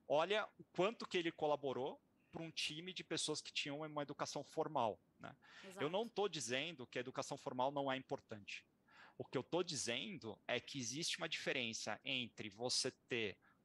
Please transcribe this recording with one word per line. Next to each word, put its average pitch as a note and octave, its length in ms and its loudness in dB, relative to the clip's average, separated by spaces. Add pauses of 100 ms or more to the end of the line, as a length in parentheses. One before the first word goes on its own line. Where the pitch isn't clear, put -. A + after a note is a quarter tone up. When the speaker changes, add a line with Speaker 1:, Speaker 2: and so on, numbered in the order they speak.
Speaker 1:
olha F#3 400 4 (100)
o E3+ 140 -16
quanto G#3 340 2
que - 120 0
ele E3 120 2
colaborou C#3+ 680 0 (300)
pra D#3+ 120 -6
um E3 80 -8
time D#3+ 440 -4
de E3 100 -8
pessoas D3+ 380 0
que - 100 -10
tinham C#3+ 280 -2
uma D3+ 220 -2
educação C#3+ 400 -2
formal, C#3+ 560 2 (200)
né? - 180 -12 (280)
Speaker 2:
Exato. F#3 200 -4
Speaker 1:
Eu D#3 60 4
não G#3+ 180 2
tô G3+ 200 2
dizendo C3+ 580 0
que - 120 -4
a - 20 0
educação B2+ 360 -2
formal C3 340 2
não C#3 220 2
é C3 40 2
importante. - 680 -6 (540)
O B2+ 60 -4
que - 120 0
eu B2+ 60 4
tô E3+ 200 2
dizendo C3+ 760 -2 (100)
é A#2+ 100 2
que - 200 -6
existe B2+ 400 -2
uma E3 100 -2
diferença A#2+ 760 -2
entre A#2+ 460 -4
você A#2+ 420 0 (160)
ter A2+ 300 0 (280)